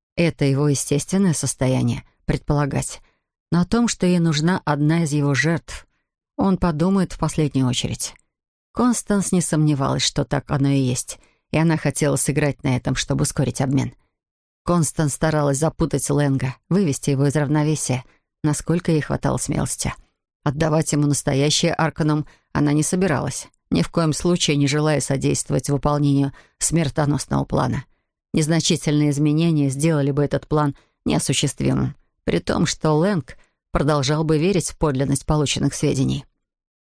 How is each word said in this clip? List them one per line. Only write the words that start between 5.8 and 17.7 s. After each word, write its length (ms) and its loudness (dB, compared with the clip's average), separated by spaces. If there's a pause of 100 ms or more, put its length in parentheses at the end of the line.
он 200 2
подумает 540 0
в 80 -12
последнюю 480 0
очередь. 460 -4 (580)
Констанс 600 0
не 80 4
сомневалась, 640 0
что 200 -2
так 260 -4
оно 200 0
и 100 2
есть, 400 -4 (320)
и 60 0
она 180 2
хотела 400 0
сыграть 480 -2
на 140 0
этом, 180 -2
чтобы 280 -2
ускорить 360 -2
обмен. 340 0 (760)
Констанс 460 0
старалась 460 0
запутать 500 -2
Лэнга, 480 0 (100)
вывести 440 0
его 160 2
из 100 0
равновесия, 680 0 (400)